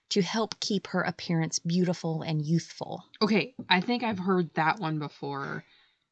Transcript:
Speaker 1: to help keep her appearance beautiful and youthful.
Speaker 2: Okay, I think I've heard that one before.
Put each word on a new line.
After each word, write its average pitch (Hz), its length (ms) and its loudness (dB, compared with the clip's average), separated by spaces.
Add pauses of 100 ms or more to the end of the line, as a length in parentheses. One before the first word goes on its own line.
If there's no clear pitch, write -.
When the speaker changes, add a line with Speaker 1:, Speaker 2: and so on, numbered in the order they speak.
Speaker 1:
to 208 120 4
help 220 400 -2
keep - 260 -2
her 180 140 0
appearance 165 580 -2
beautiful 170 640 0
and 151 240 -2
youthful. - 580 -2 (180)
Speaker 2:
Okay, 214 320 2 (160)
I 185 120 4
think 240 220 0
I've 220 160 -2
heard 180 340 2
that 160 260 2
one 156 200 -2
before. 143 640 -6 (460)